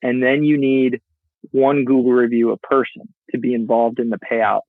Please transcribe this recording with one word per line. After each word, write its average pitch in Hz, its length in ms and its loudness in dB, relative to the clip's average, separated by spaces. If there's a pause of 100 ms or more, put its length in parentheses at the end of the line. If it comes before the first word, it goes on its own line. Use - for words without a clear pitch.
And 127 200 -2
then 139 220 2
you 151 140 2
need 135 420 0 (500)
one 135 340 2
Google 127 280 2
review 117 380 2
a 104 80 -4
person - 440 -2 (280)
to 127 80 -4
be 123 160 -2
involved 117 460 0
in 117 100 -4
the 101 80 -4
payout 107 500 -2